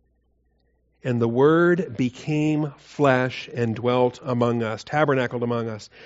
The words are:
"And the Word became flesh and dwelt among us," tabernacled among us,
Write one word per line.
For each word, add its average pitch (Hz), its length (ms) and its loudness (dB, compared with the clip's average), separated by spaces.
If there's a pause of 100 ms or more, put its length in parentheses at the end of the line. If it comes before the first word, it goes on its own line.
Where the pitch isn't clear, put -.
(1040)
"And 120 180 -2
the 117 60 2
Word 156 680 2
became 151 840 -2
flesh 127 760 0
and 117 240 -4
dwelt 123 480 0
among 120 400 0
us," 110 180 -6
tabernacled 131 640 0
among 117 240 -4
us, 107 200 -12 (180)